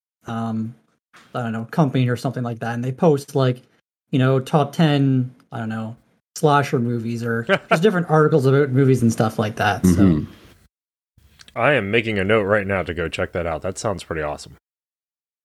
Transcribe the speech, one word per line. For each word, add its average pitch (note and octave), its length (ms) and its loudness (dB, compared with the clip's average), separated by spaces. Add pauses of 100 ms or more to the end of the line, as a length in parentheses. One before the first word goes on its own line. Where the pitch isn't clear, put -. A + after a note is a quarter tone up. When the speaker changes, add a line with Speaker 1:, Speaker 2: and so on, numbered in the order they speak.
(260)
Speaker 1:
um, A2+ 500 -6 (580)
I B2+ 100 -6
don't A2+ 100 -6
know, A2+ 180 -6
company C3 380 0
or A#2+ 80 -2
something B2+ 260 -6
like A#2 160 -8
that, A#2 140 -6
and A#2+ 100 -6
they C3 80 -6
post, C#3+ 420 0
like, B2+ 280 0 (500)
you C#3 80 0
know, C3 220 2
top C#3+ 320 0
ten, C#3 600 0 (200)
I A#2+ 60 -10
don't A2+ 100 -8
know, A2 260 -8 (400)
slasher C#3+ 440 2
movies A#2 440 -4
or A#2 200 -2
Speaker 2:
<laughs> - 260 -2
Speaker 1:
just F3+ 120 2
different F3+ 280 0
articles D3+ 360 4
about C3+ 260 4
movies C3 300 4
and A2+ 120 4
stuff A2 260 0
like G#2+ 160 -2
that. G2 300 0
So. F2+ 180 4
Speaker 3:
Mm-hmm. D#2 280 2 (1200)
Speaker 2:
I B2+ 180 2
am G2+ 180 0
making A2 280 0
a F#2 60 0
note G#2+ 180 4
right G2+ 240 0
now G2 160 0
to E2+ 100 -6
go E2 140 -4
check F2+ 240 -4
that E2+ 160 -4
out. D#2 140 -6
That F#2+ 160 -6
sounds G2 260 -4
pretty D#2+ 180 -8
awesome. D2 320 -8 (920)